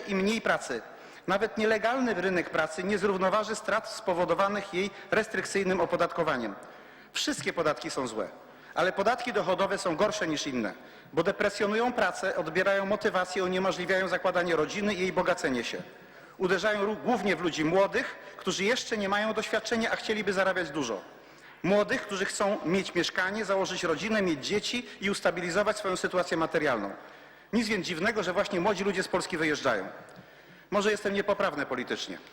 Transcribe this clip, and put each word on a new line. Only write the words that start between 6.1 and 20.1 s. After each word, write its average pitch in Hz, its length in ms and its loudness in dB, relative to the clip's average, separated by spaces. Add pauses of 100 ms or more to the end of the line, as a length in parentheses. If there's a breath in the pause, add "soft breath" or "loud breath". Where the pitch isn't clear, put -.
Wszystkie - 400 -2
podatki 156 360 0
są 135 180 -2
złe, 107 200 -4 (480 loud breath)
ale 175 160 2
podatki 202 420 0
dochodowe 190 440 2
są 175 180 0
gorsze 196 320 2
niż 147 200 -2
inne, 117 260 -2 (400 loud breath)
bo 156 100 2
depresjonują 208 680 0
pracę, 190 420 0
odbierają 190 500 2
motywację, 196 580 0
uniemożliwiają 185 640 2
zakładanie 175 480 2
rodziny 170 380 2
i 180 60 -2
jej 185 140 0
bogacenie 170 500 2
się. 90 180 -6 (560 loud breath)
Uderzają 196 480 2
ró-, 214 180 0
głównie 202 320 2
w 156 60 -2
ludzi 156 240 0
młodych, 190 500 2 (220 loud breath)
którzy - 260 -2
jeszcze 233 340 0
nie 202 120 0
mają 214 240 0
doświadczenia, 226 580 0
a 180 40 0
chcieliby 208 380 0